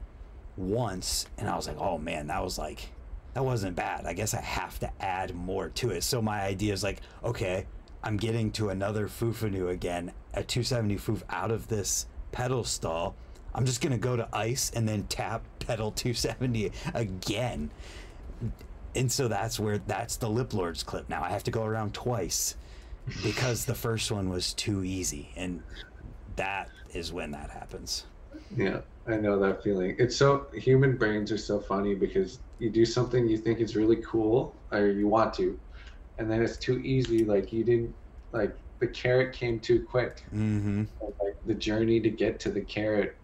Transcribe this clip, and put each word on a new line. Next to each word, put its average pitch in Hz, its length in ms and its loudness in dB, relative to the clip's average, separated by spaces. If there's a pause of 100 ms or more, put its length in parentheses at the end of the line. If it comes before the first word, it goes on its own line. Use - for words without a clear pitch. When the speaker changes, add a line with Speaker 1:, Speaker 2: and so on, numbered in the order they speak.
(580)
Speaker 1:
once, 95 680 0 (100)
and 101 120 -2
I 87 60 0
was 80 120 -4
like, 76 120 -8
"Oh 87 180 0
man, 78 300 -4
that 95 160 -2
was, 90 140 -4
like, 78 320 -8 (440)
that 131 120 0
wasn't 98 300 0
bad. 101 300 -2
I 85 80 -2
guess 104 200 -2
I - 80 -4
have - 380 -4
to - 120 -4 (100)
add 92 340 -2
more 90 360 -2
to 120 200 0
it." 87 120 -2
So 120 180 0
my 104 200 2
idea 98 320 2
is 98 100 0
like, 98 180 -2 (220)
"Okay, 98 440 0 (360)
I'm 107 140 0
getting 113 360 2
to 107 160 0
another 101 380 0
Foofanu 107 640 0
again, 87 420 -2 (200)
a 98 100 -2
two 123 200 0
seventy 107 340 2
Foof 101 320 -2
out 92 220 -2
of 107 180 -2
this - 380 0 (260)
pedal 127 320 0
stall. 85 500 -2 (400)
I'm 127 100 2
just 127 160 0
gonna 135 160 2
go 123 200 2
to 113 160 0
ice 113 420 0
and 113 120 4
then 107 180 0
tap 107 380 -4 (160)
pedal 110 320 -2
two 123 240 0
seventy 123 560 0 (220)
again." 196 800 -2 (1200)
And 123 160 2
so 127 160 2
that's 107 320 0
where, 107 200 2
that's 104 380 -4
the 110 120 0
Lip 120 240 0
Lords 87 300 0
clip 82 260 -6
now. 82 140 -2
I 87 60 0
have 98 160 -2
to 120 60 0
go 113 120 2
around 110 300 0
twice - 640 -2 (640)
because 120 440 0
the 113 100 0
first 113 360 0
one 98 180 0
was 90 240 0
too 98 300 0
easy, 92 520 -4
and 90 280 -6 (720)
that 95 340 -4 (220)
is 82 200 -6
when 80 180 -6
that 73 200 -10
happens. - 540 -8 (500)
Speaker 2:
Yeah, 98 260 0 (260)
I 110 100 0
know 101 220 4
that 98 240 2
feeling. 95 360 2
It's 123 160 4
so, 139 380 6
human 131 440 6
brains 104 340 2
are 107 60 2
so 104 220 0
funny 101 360 0
because 95 440 2 (200)
you 117 100 0
do 113 160 8
something 120 420 4
you 110 100 4
think 113 220 2
is 107 160 0
really 110 220 6
cool, 117 640 2 (100)
or 104 160 6
you 101 200 4
want 110 280 6
to, 95 240 2 (580)
and 110 140 0
then 113 100 4
it's - 160 2
too 127 240 0
easy. 113 440 4
Like, 101 280 2
you 113 100 2
didn't, 117 320 2 (380)
like, 110 240 0 (220)
the 117 80 4
carrot 127 480 4
came 117 240 0
too 113 260 4
quick. - 380 0 (100)
Speaker 1:
Mm-hmm. 104 500 2 (180)
Speaker 2:
Like, 101 440 -4
the 107 100 0
journey 113 460 4
to 107 100 4
get 107 300 0
to 104 100 -2
the 101 100 0
carrot. 104 640 0